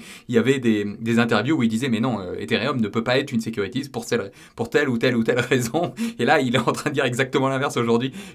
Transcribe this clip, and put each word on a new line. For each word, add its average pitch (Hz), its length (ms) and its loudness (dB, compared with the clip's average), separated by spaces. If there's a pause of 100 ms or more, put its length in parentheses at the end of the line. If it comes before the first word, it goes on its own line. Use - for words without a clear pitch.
(300)
il 123 60 0
y 113 40 6
avait 131 180 4
des, 113 260 2 (160)
des 113 200 0
interviews 120 380 2
où 131 40 2
il 113 80 4
disait, « 113 200 -2
Mais 110 100 0
non, 117 200 0
euh, 90 200 -8
Ethereum 120 420 -2
ne 107 60 2
peut 110 160 -2
pas 127 160 2
être 143 120 -6
une 113 100 -2
securities 110 460 -4
pour 226 160 -10
celle, - 280 -2 (240)
pour - 160 -6
telle 147 180 2
ou 120 80 2
telle 120 180 2
ou 113 80 2
telle 123 160 2
<laughs> 123 120 -2
raison. » 143 420 0 (240)
Et 123 80 0
là, 147 160 4
il 123 140 0
est 117 40 4
en 117 120 0
train - 180 -2
de 143 60 -4
dire 139 100 0
exactement 131 440 0
l'inverse 135 280 -2
aujourd'hui. 117 360 0 (220)